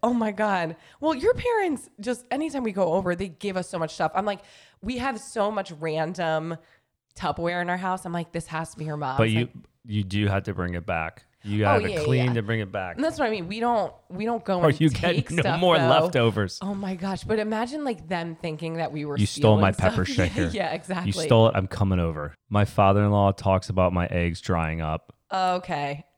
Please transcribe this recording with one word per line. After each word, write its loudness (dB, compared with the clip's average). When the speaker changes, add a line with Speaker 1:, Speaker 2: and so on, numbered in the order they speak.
Speaker 1:
Oh 2
my 0
God. -2
Well, 0
your 2
parents -2
just, -6
anytime -4
we -2
go 0
over, 0
they -6
give -6
us -6
so -6
much -4
stuff. 0
I'm 0
like, -2
we -6
have -4
so -2
much -6
random -4
Tupperware -2
in -2
our -2
house. -4
I'm -6
like, -6
"This -6
has -8
to -20
be -8
her -6
mom's." -4
Speaker 2:
But 4
you, 2
Speaker 1:
Like -4
Speaker 2:
you -2
do 0
have 0
to -4
bring -4
it -6
back. -4
You 0
Speaker 1:
Oh, 4
Speaker 2:
have 4
it -2
Speaker 1:
yeah, -2
Speaker 2:
clean 2
Speaker 1:
yeah. 0
Speaker 2:
to 0
bring -2
it -6
back. -6
Speaker 1:
And -2
that's -2
what 0
I 0
mean. -4
We -6
don't, 0
we -6
don't -2
go 0
Speaker 2:
Or 6
Speaker 1:
and 2
Speaker 2:
you 6
Speaker 1:
take 0
Speaker 2:
get -4
no 2
Speaker 1:
stuff, 2
Speaker 2:
more 6
Speaker 1:
though. 4
Speaker 2:
leftovers. 4
Speaker 1:
Oh -4
my -4
gosh! -6
But 0
imagine, -2
like, -6
them -4
thinking -6
that -4
we -6
were -4
Speaker 2:
You 4
stole 6
my 6
Speaker 1:
stealing 2
Speaker 2:
pepper 0
Speaker 1:
stuff. 0
<laughs> -4
Speaker 2:
shaker. 0
Speaker 1:
Yeah, -2
exactly. -4
Speaker 2:
You 0
stole 6
it. 2
I'm 0
coming 0
over. -4
My 2
father-in-law 4
talks 0
about 2
my 0
eggs -2
drying -2
up. -6
Speaker 1:
Okay. -4